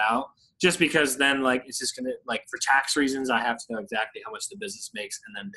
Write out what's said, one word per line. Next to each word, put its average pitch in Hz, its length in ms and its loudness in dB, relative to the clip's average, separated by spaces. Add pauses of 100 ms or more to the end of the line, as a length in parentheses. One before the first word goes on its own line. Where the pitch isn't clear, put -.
out. 120 200 2 (340)
Just 175 160 4
because 151 400 4
then, 139 240 4
like, 127 240 4
it's 127 140 -8
just 127 180 -4
gonna, 127 160 -4 (140)
like, 117 200 -4
for - 140 -10
tax - 340 2
reasons, 135 360 2
I 117 80 4
have 117 180 0
to - 140 -14
know 113 80 -4
exactly 107 440 -6
how 214 80 -12
much 104 180 -10
the 202 80 -16
business 104 360 -10
makes 104 320 -8
and 104 100 -18
then 101 220 -10